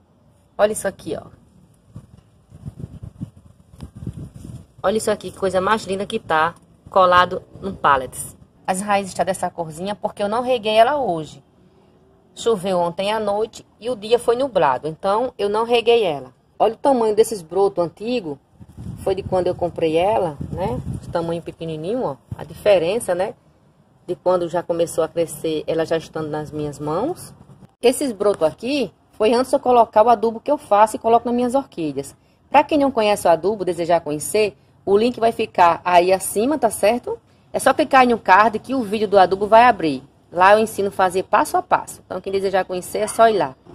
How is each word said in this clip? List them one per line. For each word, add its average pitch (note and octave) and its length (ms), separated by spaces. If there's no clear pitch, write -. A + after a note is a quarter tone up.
Olha G#3+ 160
isso G3+ 160
aqui, E3 260
ó. - 120
Olha G3+ 140
isso A3 140
aqui, F#3 200
que - 80
coisa F#3 220
mais G#3+ 240
linda F#3+ 220
que A3 120
tá E3 360
colado F3+ 540
no F#3+ 140
pallets. - 640
As F#3+ 160
raízes G3+ 300
estão F#3 120
dessa F#3 240
corzinha E3+ 460
porque G#3 280
eu G3+ 60
não A#3 140
reguei A#3 320
ela A#3+ 240
hoje. E3+ 440
Choveu F#3+ 440
ontem F3 320
à G#3+ 80
noite G#3+ 480
e G#3+ 80
o B3 80
dia A3 220
foi A#3 180
nublado, F3 500
então G3+ 520
eu G3+ 100
não G#3+ 160
reguei A#3 400
ela. C#3 300
Olha A3 160
o - 20
tamanho A#3 400
desses A3 240
brotos F3 420
antigos. F3+ 540
Foi G3 120
de F#3+ 80
quando F#3 240
eu F3+ 80
comprei E3+ 420
ela, F#3 400
né? G3+ 260
O - 80
tamanho E3+ 300
pequenininho, E3 640
ó. C#3+ 120
A - 80
diferença, F3+ 720
né? F#3 200
De F3+ 80
quando F3+ 360
já E3 120
começou E3+ 400
a D#3+ 60
crescer, D#3+ 580
ela D#3+ 200
já E3 100
estando D#3+ 320
nas D3+ 220
minhas D3 280
mãos. E3+ 560
Esses C4 320
brotos G3 340
aqui A3+ 460
foi A3 200
antes B3+ 180
eu C#4+ 80
colocar A#3 440
o A#3 80
adubo A3+ 300
que - 100
eu D4 80
faço G#3+ 380
e - 20
coloco A#3 280
nas A#3+ 80
minhas B3 200
orquídeas. D3+ 600
Pra D4 120
quem D4+ 140
não C#4 140
conhece G#3 360
o F3+ 40
adubo, F3+ 340
desejar E3+ 380
conhecer, F#3 520
o G3 100
link A#3 240
vai G3 140
ficar F3 500
aí F3+ 300
acima, A3 460
tá A#3 100
certo? A#3+ 500
É G#3 80
só C4 140
clicar C4+ 300
aí B3+ 40
no A#3 120
card G#3 400
que B3 160
o C4+ 80
vídeo G#3 260
do G3+ 100
adubo F#3+ 280
vai A3 180
abrir. F3 400
Lá F3+ 220
eu G#3+ 60
ensino G#3+ 300
a F#3+ 40
fazer F#3 300
passo B3+ 340
a - 60
passo. - 420
Então, F#3 160
quem G3 100
desejar F#3+ 360
conhecer, F3+ 320
é G#3 80
só A3+ 220
ir G#3+ 100
lá. C#3 160